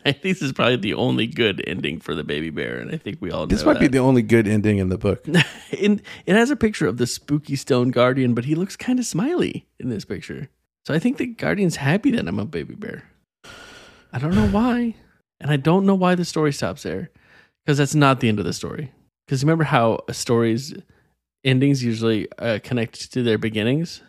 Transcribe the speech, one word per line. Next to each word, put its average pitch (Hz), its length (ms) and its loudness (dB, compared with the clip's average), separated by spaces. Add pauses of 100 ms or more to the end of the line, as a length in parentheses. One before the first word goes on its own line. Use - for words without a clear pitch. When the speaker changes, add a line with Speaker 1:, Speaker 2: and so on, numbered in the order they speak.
Speaker 1:
I 139 60 2
think - 120 -2
this 190 180 -2
is 139 100 -4
probably 123 240 2
the 117 200 -2
only 123 320 0
good 113 380 -2
ending 82 360 -6
for - 120 -6
the 78 120 -6
baby 76 240 -4
bear, 64 280 -6
and 58 140 -10
I 160 60 -8
think 107 240 -10
we 85 100 -6
all 80 160 -4
Speaker 2:
This - 140 0
Speaker 1:
know - 60 2
Speaker 2:
might 285 120 4
be 165 60 4
Speaker 1:
that. 131 80 2
Speaker 2:
the 131 60 4
only 127 220 4
good 110 280 4
ending 104 300 2
in 92 100 0
the 92 80 -2
book. - 280 -2 (240)
Speaker 1:
<laughs> - 220 -18
In, 208 300 2 (240)
it 180 100 4
has 233 160 4
a 294 60 -2
picture 214 300 0
of 110 100 -2
the 120 100 0
spooky 147 480 -4
stone 127 340 2
guardian, 127 440 2
but 117 100 0
he 143 120 0
looks 185 200 -4
kinda 254 260 -2
smiley 254 640 -2 (140)
in - 80 -8
this 117 160 -6
picture. - 460 -10 (360)
So - 80 -4
I 160 60 2
think 247 160 0
the 254 120 -4
guardian's 185 500 0
happy 185 340 2
that 226 160 -2
I'm 101 100 -4
a 101 80 -4
baby 78 300 -8
bear. - 300 -14 (1080)
I 123 80 -6
don't 160 160 0
know 214 140 4
why, 233 460 0 (440)
and 143 100 -6
I 151 60 4
don't 165 300 4
know 196 100 4
why 180 200 2
the 175 100 0
story 151 260 0
stops - 320 -6
there, 92 260 -6 (560)
'cause 143 120 2
that's 147 180 2
not 139 240 4
the 123 80 2
end 107 120 0
of 98 60 -2
the - 60 -4
story. - 400 -10 (340)
'Cause 131 160 -4
remember 160 220 2
how 120 460 2
a 120 40 -6
story's 117 600 0 (720)
endings 131 360 4
usually, 113 460 0 (120)
uh, 110 220 -2
connect - 520 -6
to 127 100 -2
their 113 140 2
beginnings? 113 720 -2